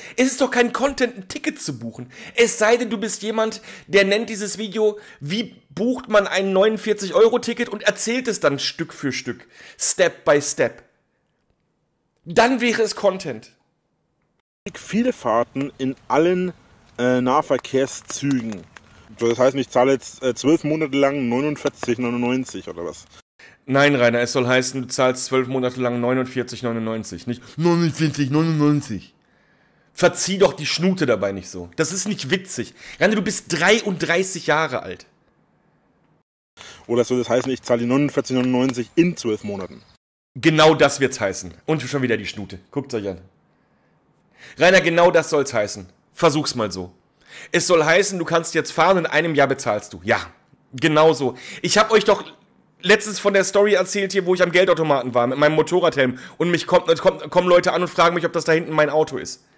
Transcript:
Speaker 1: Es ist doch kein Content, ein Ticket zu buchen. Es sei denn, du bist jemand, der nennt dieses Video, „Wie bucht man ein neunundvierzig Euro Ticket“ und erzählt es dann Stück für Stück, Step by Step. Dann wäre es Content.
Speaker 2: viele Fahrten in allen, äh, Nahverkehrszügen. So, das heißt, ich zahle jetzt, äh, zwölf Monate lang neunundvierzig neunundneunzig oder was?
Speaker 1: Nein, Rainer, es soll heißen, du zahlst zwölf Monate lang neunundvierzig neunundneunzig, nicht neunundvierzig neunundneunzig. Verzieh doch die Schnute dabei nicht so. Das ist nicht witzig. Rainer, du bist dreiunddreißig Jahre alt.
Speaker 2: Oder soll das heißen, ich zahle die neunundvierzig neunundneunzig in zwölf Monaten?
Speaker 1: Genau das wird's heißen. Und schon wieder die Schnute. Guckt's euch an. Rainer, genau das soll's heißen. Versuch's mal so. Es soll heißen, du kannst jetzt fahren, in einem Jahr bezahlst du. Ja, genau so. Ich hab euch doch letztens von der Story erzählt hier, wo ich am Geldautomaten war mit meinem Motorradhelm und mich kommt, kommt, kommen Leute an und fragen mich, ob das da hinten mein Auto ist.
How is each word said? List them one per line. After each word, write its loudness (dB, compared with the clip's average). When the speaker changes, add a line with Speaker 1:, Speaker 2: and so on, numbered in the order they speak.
Speaker 1:
Es 2
ist -4
doch 2
kein 0
Content, -2
ein -18
Ticket -8
zu -8
buchen. -14
Es 2
sei 4
denn, -4
du -4
bist -6
jemand, -4
der 4
nennt 0
dieses -6
Video, -2
„Wie -8
bucht -4
man 4
ein -2
neunundvierzig 0
Euro 4
Ticket“ -4
und -10
erzählt -2
es -4
dann 0
Stück -8
für -6
Stück, -10
Step -2
by 4
Step. -4
Dann 2
wäre 0
es -2
Content. -4
Speaker 2:
viele -4
Fahrten -2
in -4
allen, 0
äh, 2
Nahverkehrszügen. -2
So, 0
das 0
heißt, 2
ich -4
zahle 2
jetzt, -6
äh, 0
zwölf 0
Monate -2
lang 0
neunundvierzig -4
neunundneunzig -4
oder -10
was? -12
Speaker 1:
Nein, 2
Rainer, 2
es -2
soll 0
heißen, 0
du -12
zahlst 0
zwölf 0
Monate -4
lang -2
neunundvierzig -4
neunundneunzig, -8
nicht -8
neunundvierzig 0
neunundneunzig. 0
Verzieh 0
doch 4
die -8
Schnute 0
dabei 0
nicht -10
so. -14
Das -2
ist -4
nicht -6
witzig. -6
Rainer, 2
du -2
bist -4
dreiunddreißig 0
Jahre 0
alt. -14
Speaker 2:
Oder 2
soll -2
das -4
heißen, 0
ich -6
zahle 0
die -2
neunundvierzig 0
neunundneunzig 0
in 2
zwölf -6
Monaten? -12
Speaker 1:
Genau 4
das 2
wird's -2
heißen. -6
Und -2
schon -4
wieder 0
die -8
Schnute. -12
Guckt's -8
euch -4
an. -8
Rainer, 6
genau 6
das 2
soll's 0
heißen. -2
Versuch's 0
mal -2
so. -10
Es 0
soll 4
heißen, 2
du -4
kannst -2
jetzt -2
fahren, 4
in -2
einem 0
Jahr 4
bezahlst -2
du. -16
Ja, 0
genau 4
so. -2
Ich 0
hab 2
euch 4
doch 2
letztens 0
von 2
der 4
Story 4
erzählt -2
hier, -2
wo 2
ich 2
am 2
Geldautomaten 4
war 4
mit -2
meinem 4
Motorradhelm 2
und 0
mich 0
kommt, 4
kommt, 0
kommen 2
Leute 4
an 0
und -2
fragen 2
mich, -2
ob -2
das -4
da 2
hinten 0
mein 2
Auto 0
ist. -12